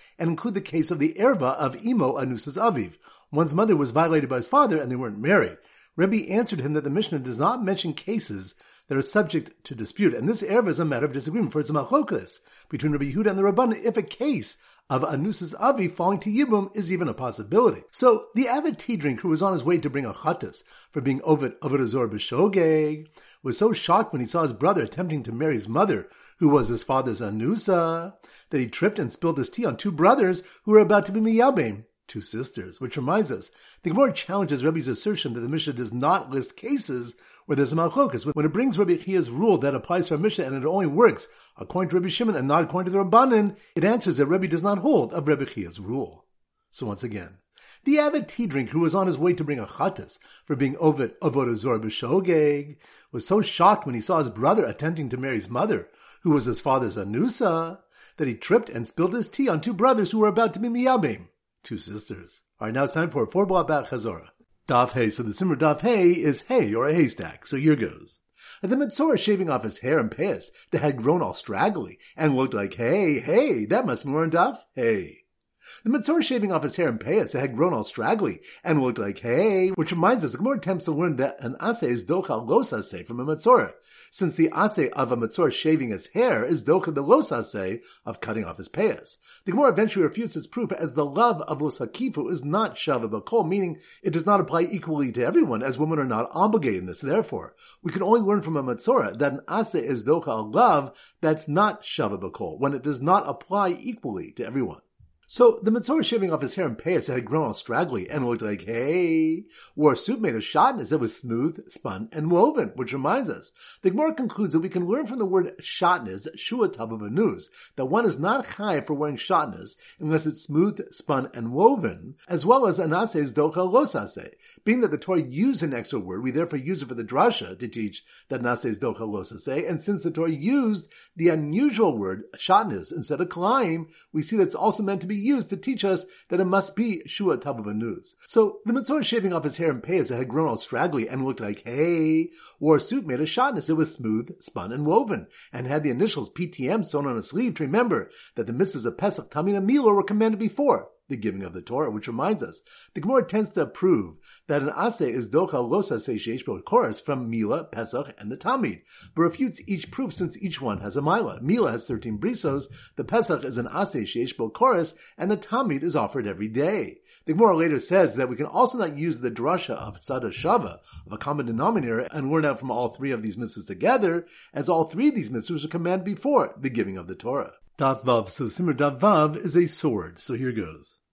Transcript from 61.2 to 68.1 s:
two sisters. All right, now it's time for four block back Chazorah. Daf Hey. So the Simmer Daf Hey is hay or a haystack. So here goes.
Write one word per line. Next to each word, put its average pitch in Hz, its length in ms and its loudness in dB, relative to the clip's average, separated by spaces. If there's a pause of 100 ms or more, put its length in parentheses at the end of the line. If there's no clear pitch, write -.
two 107 140 -8
sisters. 98 640 -14 (180)
All 107 60 -6
right, 110 80 -4
now 135 100 2
it's 139 80 -2
time 160 160 0
for 127 180 0
four 196 200 2
block 180 220 2
back 151 180 0
Chazorah. 113 420 -6 (400)
Daf 123 240 4
Hey. 117 160 2
So 120 140 -4
the 107 100 -6
Simmer 175 240 0
Daf 151 240 2
Hey 190 300 6
is 156 320 2
hay 175 320 2
or 123 120 2
a 156 80 2
haystack. 98 520 0
So 139 100 -6
here 151 180 4
goes. - 440 -6 (440)